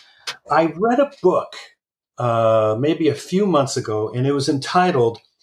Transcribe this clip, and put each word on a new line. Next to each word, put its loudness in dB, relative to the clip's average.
I 2
read 0
a 0
book, 0
uh, 2
maybe 0
a 0
few -2
months 0
ago, -4
and -2
it 2
was -2
entitled 0